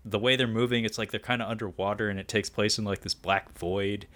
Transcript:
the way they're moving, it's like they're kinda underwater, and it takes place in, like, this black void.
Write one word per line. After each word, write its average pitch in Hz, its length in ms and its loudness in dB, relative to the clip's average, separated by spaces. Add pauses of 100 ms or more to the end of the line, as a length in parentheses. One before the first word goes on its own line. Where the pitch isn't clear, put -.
the 107 160 -2
way 127 160 4
they're 127 120 2
moving, 117 380 2
it's 107 120 -4
like 107 140 -4
they're 107 80 -4
kinda 120 300 -2
underwater, 104 600 -2
and 98 100 -2
it 95 80 -10
takes 104 220 0
place 107 280 2
in, 110 80 -2
like, 98 160 -2
this - 120 -2
black - 440 0
void. 98 580 -2